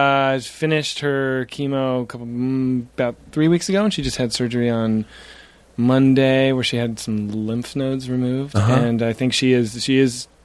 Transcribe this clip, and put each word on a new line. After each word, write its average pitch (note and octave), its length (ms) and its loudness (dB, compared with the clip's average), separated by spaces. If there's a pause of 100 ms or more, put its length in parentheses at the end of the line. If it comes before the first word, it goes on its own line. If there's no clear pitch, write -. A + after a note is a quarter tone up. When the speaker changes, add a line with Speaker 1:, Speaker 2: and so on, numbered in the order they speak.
(320)
Speaker 1:
has C3 140 -4
finished D#3 540 -4
her C3+ 500 -2
chemo C3+ 520 -2
a A#2+ 40 -6
couple, A#2+ 200 -12
mm, B2+ 560 -2 (120)
about A#2+ 220 -2 (160)
three D#3 160 2
weeks E3+ 200 2
ago, G3 160 2
and G#3+ 100 2
she D3+ 80 -4
just C3 160 -4
had A#2+ 140 -2
surgery A#2+ 360 0
on A2+ 360 0 (720)
Monday C3 760 4
where B2+ 120 0
she - 120 -2
had A#2 220 -4
some G#2+ 480 -4
lymph A#2 280 -6
nodes C3+ 360 -4
removed, B2+ 440 -2
Speaker 2:
Uh-huh. G#2 200 2
Speaker 1:
and A#2 280 2
I A#2 100 0
think B2+ 200 -2
she B2+ 200 2
is, A#2 300 0
she C3+ 160 2
is, B2+ 300 0 (160)